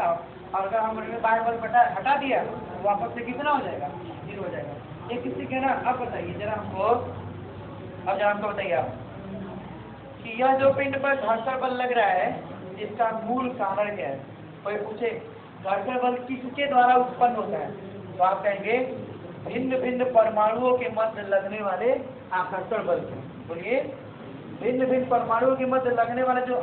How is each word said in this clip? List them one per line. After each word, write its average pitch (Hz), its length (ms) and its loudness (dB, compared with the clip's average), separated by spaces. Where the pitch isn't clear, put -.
और 190 180 -2
अगर 220 120 0
हम 220 200 0
उसमें 226 220 -6
बार 226 220 4
बल 233 160 0
बटा-, 226 300 6
हटा 254 280 2
दिया 262 260 2
तो - 400 -8
वापस 202 320 0
से 240 80 -6
कितना 285 280 -2
हो 262 120 4
जाएगा, - 240 -4
ज़ीरो 185 180 -8
हो 175 60 -6
जाएगा। 170 240 -6
ये 247 100 -4
किसी 269 240 -4
के 254 140 -2
ना, 262 120 2
अब 247 140 2
बताइए 190 360 -4
जरा 208 160 -4
हमको, 202 320 -2
अब 196 100 2
जरा 208 120 4
हमको 208 180 0
बताइए 196 260 -2
आप 156 200 0
कि 226 180 -8
यह 262 160 8
जो 269 160 8
पिंड 277 300 0
पर 277 140 4
घर्षण 226 440 0
बल 254 140 0
लग 247 160 0
रहा 233 180 6
है 185 200 2
इसका 220 280 0
मूल 247 320 0
कारण 208 400 0
क्या 170 120 -4
है? 139 120 -4
कोई 208 140 -2
पूछे 226 320 -4
घर्षण 202 420 -2
बल 247 140 2
किसके 262 400 -4
द्वारा 247 300 8
उत्पन्न 247 380 4
होता 202 220 -2
है - 600 -8
तो 180 60 4
आप 196 200 4
कहेंगे 202 340 0
भिन्न 254 340 0
भिन्न 247 340 0
परमाणुओं 226 640 6
के 247 140 -2
मध्य 214 340 0
लगने 196 360 0
वाले 202 300 2
आकर्षण 214 520 -2
बल 170 160 2
से। - 180 -8
बोलिए, 180 340 -2
भिन्न 254 240 2
भिन्न 254 240 2
परमाणुओं 240 460 4
के 262 120 0
मध्य 254 240 2
लगने 240 320 2
वाला 247 200 2
जो 254 200 -2